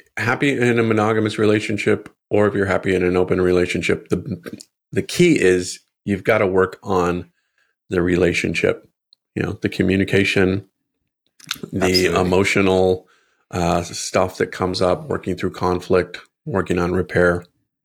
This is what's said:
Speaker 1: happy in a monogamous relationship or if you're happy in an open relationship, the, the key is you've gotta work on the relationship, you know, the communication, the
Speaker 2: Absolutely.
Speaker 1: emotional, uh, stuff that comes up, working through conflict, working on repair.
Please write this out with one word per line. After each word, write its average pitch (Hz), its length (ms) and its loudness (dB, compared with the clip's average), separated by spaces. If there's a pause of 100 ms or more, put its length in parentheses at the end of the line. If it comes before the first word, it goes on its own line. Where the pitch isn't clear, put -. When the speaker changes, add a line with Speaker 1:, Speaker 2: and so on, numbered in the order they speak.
(180)
Speaker 1:
happy 127 340 0
in 120 280 2
a 113 40 2
monogamous 110 540 0
relationship 107 720 0 (220)
or 104 160 4
if 101 80 -2
you're 98 100 0
happy 92 300 0
in 90 80 0
an 90 120 2
open 90 240 2
relationship, 90 680 0
the, - 500 -8 (320)
the 95 120 -2
key 175 360 2
is 92 400 2 (260)
you've 98 180 -2
gotta 107 240 2
work 92 340 0
on 87 480 -2 (600)
the 90 120 0
relationship, - 880 0 (460)
you - 80 -4
know, - 180 -4
the 95 80 -4
communication, 95 960 0 (1080)
the 95 120 -4
Speaker 2:
Absolutely. 92 380 0
Speaker 1:
emotional, 92 880 2 (440)
uh, 87 320 0
stuff - 540 -4
that 104 100 -2
comes 92 340 -4
up, 85 260 0
working 92 280 -6
through 90 160 -4
conflict, 90 680 -2 (260)
working 92 340 -2
on 87 140 -2
repair. 87 520 0 (400)